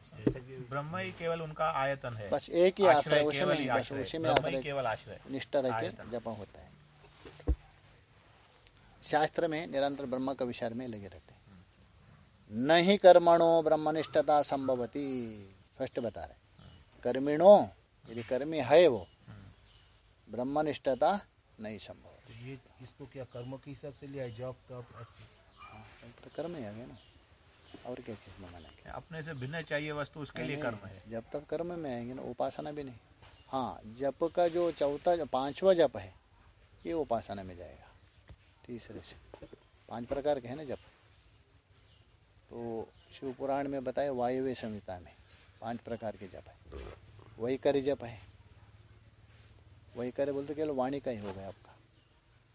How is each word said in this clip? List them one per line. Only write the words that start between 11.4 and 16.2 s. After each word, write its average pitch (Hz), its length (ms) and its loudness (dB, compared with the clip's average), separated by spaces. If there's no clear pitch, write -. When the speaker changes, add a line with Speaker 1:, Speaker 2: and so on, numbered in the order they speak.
Speaker 3:
न 120 200 2
ही 175 260 8
कर्मणो 170 640 10
ब्रह्मनिष्ठता 156 800 2
संभवती, 135 640 -2
स्पष्ट 131 240 -6
बता 107 240 -4